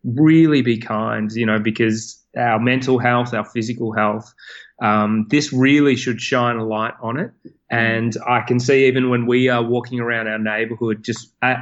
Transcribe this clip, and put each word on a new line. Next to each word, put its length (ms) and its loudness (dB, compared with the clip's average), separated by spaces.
really 580 4
be 180 0
kind, 520 -4
you 140 -2
know, 140 2
because 640 -2
our 220 0
mental 400 0
health, 340 0
our 120 -4
physical 480 -6
health, 400 -2
um, 480 0
this 240 0
really 420 4
should 260 -4
shine 360 0
a 80 -4
light 360 -4
on 160 -6
it. 140 -6
And 460 -2
I 140 2
can 180 0
see 280 4
even 220 2
when 160 0
we 240 2
are 140 2
walking 360 -4
around 280 -4
our 100 -4
neighborhood, 680 -4
just 380 -8
a, 60 0